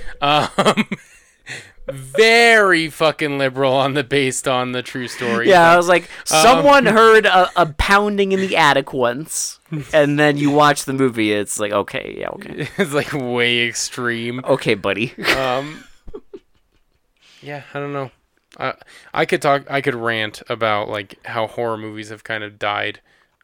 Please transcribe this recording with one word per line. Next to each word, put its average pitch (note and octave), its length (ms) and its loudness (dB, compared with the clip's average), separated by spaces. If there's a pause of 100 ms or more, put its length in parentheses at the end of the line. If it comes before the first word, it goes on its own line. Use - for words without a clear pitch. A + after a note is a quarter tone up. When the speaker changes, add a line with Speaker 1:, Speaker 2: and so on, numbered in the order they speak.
(220)
Speaker 1:
Um, D3 680 0 (480)
<laughs> - 540 -20
very G3 1000 2
fucking D3 500 -2
liberal C3 360 0
on C3+ 200 0
the C#3+ 100 -2
based C3 440 -2
on B2+ 240 -2
the B2+ 100 -6
true B2 260 -10
story. A#2 420 -4
Speaker 2:
Yeah, E3+ 200 6
I - 40 6
Speaker 1:
So, - 20 8
Speaker 2:
was F3 120 2
like, F3 160 4
Speaker 1:
um, - 380 0
Speaker 2:
someone C4 440 6
heard A3 400 6
a, F#3 240 4 (100)
a E3+ 60 2
pounding G3+ 640 0
in F#3+ 80 0
the F#3+ 160 -2
attic C#3 380 2
once, B2+ 640 -4 (180)
Speaker 1:
<laughs> C#3 160 -10
Speaker 2:
and D3 260 4
then D3 200 2
you C#3+ 120 0
watch D3 360 4
the C#3 80 -4
movie, A#2 380 0
it's G#2 280 -4
like, G#2 120 -4
okay, F#2+ 460 -4
yeah, G1+ 120 -8
okay. - 420 -10
Speaker 1:
<laughs> - 60 -8
It's, D#3+ 160 -4
like, C#3 180 -2
way A#2+ 560 0
extreme. A#2+ 760 -6
Speaker 2:
Okay, B2 320 0
buddy. G2 440 -4
<laughs> G#3+ 40 -12 (140)
Speaker 1:
Um, C3+ 480 -4 (1600)
yeah, C#3 240 -14 (100)
I C#3+ 60 -8
don't C#3+ 120 -8
know. C3+ 200 -8 (440)
I, - 180 -6 (380)
I D#3+ 140 0
could D3 160 -2
talk, C#3 260 0
I C#3 120 -4
could B2+ 160 -4
rant A2+ 520 -4
about, A2 400 -2
like, G#2 380 -10
how A2+ 220 -4
horror A#2 280 -6
movies G#2+ 340 -14
have G#2+ 120 -18
kind G#2+ 220 -8
of G#2 120 -14
died, G#2 440 -6 (440)